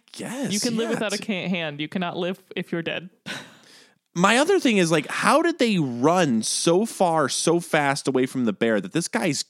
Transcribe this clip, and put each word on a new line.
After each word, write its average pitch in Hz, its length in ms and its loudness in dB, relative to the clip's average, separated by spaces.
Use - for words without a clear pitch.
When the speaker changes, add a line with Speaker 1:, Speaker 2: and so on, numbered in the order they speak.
Speaker 1:
guess, 226 400 -8
Speaker 2:
You 202 80 -4
can 240 160 -2
live 226 120 -2
Speaker 1:
yeah, 247 60 -2
Speaker 2:
without 208 180 -4
a 202 40 -4
Speaker 1:
it's 202 80 -8
Speaker 2:
ca-, 185 240 -4
hand. 160 320 -4
You 151 80 -6
cannot 175 280 -6
live 180 240 -4
if 180 160 -8
you're 170 100 -4
dead. 165 280 -8
<laughs> - 880 -18
Speaker 1:
My 196 240 4
other 349 200 4
thing 233 200 2
is, 170 120 4
like, 156 160 2
how 269 360 2
did 339 180 0
they 220 180 2
run 135 640 2
so 175 420 0
far, 160 440 0
so 170 320 0
fast 143 480 0
away 131 180 2
from 127 200 -2
the 107 60 0
bear 110 280 2
that 92 120 -10
this 165 140 -2
guy's 190 440 -4